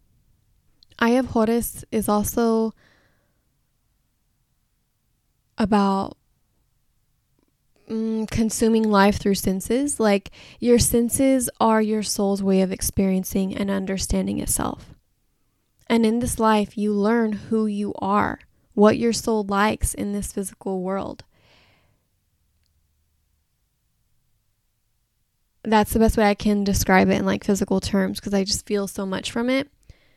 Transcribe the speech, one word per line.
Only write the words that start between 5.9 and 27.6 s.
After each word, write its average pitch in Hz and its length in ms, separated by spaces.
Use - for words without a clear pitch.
mm, 220 400
consuming 220 600
life 202 300
through 196 160
senses. 226 640
Like, 202 320
your 240 220
senses 247 680
are 220 200
your 214 220
soul's 196 400
way 190 200
of 190 100
experiencing 190 800
and 196 160
understanding 196 680
itself. - 520
And 226 180
in 226 140
this 240 220
life, 214 360
you 208 160
learn 214 400
who 220 340
you 202 320
are, - 420
what 214 240
your 233 140
soul 220 320
likes 202 500
in 202 180
this 202 200
physical 190 500
world. 190 400
That's 214 280
the 220 80
best 220 160
way 226 120
I 208 60
can 208 300
describe 190 440
it 196 100
in, 196 60
like, 190 200
physical 190 340